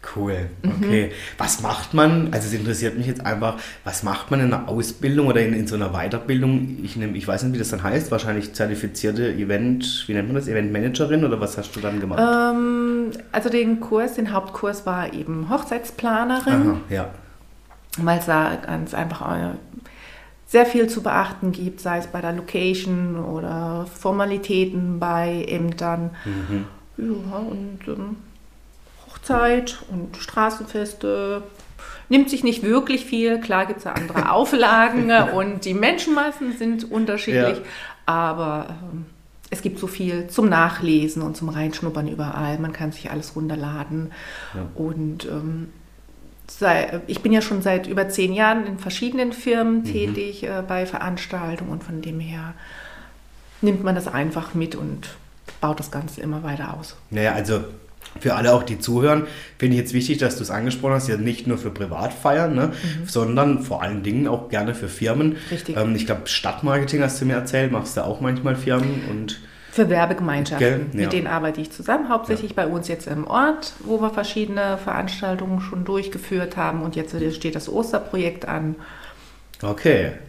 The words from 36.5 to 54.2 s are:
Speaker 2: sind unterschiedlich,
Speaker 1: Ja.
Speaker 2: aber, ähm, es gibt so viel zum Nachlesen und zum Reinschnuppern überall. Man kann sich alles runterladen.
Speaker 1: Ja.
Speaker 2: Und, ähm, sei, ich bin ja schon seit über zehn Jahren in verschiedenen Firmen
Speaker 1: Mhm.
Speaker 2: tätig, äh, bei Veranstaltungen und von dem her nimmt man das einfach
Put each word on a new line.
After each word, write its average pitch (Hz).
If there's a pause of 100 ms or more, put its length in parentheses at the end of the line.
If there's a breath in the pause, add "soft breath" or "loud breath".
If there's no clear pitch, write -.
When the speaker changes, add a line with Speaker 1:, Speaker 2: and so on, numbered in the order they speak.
Speaker 2:
sind 226
unterschiedlich, 208
Speaker 1:
Ja. - (440 loud breath)
Speaker 2:
aber, 160
ähm, 165 (440)
es 190
gibt 185
so 190
viel 175
zum 214
Nachlesen 165
und 151
zum 160
Reinschnuppern 156
überall. 151
Man 160
kann 156
sich -
alles 151
runterladen. 151 (440 loud breath)
Speaker 1:
Ja. 92
Speaker 2:
Und, 156
ähm, 160 (800)
sei, 170
ich -
bin 220
ja 220
schon 202
seit 185
über 190
zehn 185
Jahren 220
in 196
verschiedenen 240
Firmen 226
Speaker 1:
Mhm. 226
Speaker 2:
tätig, 202
äh, 190
bei 185
Veranstaltungen 180
und 160
von 160
dem 160
her 165 (1080 loud breath)
nimmt 190
man 185
das 180
einfach 156